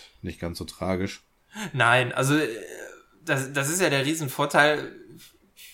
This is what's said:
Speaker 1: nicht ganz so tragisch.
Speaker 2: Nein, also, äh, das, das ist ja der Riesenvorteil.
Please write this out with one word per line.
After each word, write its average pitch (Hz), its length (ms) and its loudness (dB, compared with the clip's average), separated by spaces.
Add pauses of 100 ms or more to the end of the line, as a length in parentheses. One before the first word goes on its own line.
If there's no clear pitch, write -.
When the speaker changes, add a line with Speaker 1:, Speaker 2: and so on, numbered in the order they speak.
(200)
Speaker 1:
nicht 87 180 -10
ganz 85 200 -6
so 85 60 -8
tragisch. 92 580 -4 (500)
Speaker 2:
Nein, 123 400 4
also, 135 240 2
äh, 151 100 2 (800)
das, 135 300 -2
das 139 160 -2
ist 180 100 0
ja 175 80 4
der 139 160 2
Riesenvorteil. 147 880 2 (800)